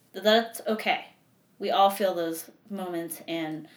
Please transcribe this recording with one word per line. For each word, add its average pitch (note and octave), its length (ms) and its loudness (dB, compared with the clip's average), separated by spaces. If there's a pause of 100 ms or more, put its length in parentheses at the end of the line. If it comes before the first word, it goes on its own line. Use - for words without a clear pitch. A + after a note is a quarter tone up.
(120)
th-, F#3+ 120 -12
that's A3+ 420 4
okay. G#3+ 400 -2 (520)
We G3+ 120 -4
all G3 200 6
feel F#3+ 240 0
those E3 360 -4 (180)
moments, F3 580 -8
and D#3 500 -6